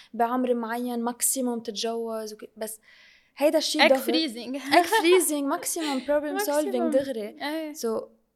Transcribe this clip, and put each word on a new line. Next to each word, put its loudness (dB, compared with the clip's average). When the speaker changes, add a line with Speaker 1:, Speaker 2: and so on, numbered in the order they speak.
Speaker 1:
بعمر 0
معين -4
ماكسيموم -2
تتجوز -6
وك-، -18
بس -10
هيدا 4
الشي 0
Speaker 2:
Egg 8
Speaker 1:
ظهر. 2
Speaker 2:
freezing. -2
Speaker 1:
Egg 4
freezing، 4
maximum -4
Speaker 2:
<laughs> -6
Speaker 1:
problem 0
solving 0
Speaker 2:
Maximum. 2
Speaker 1:
دغري. -2
Speaker 2:
إيه. -8
Speaker 1:
So، -4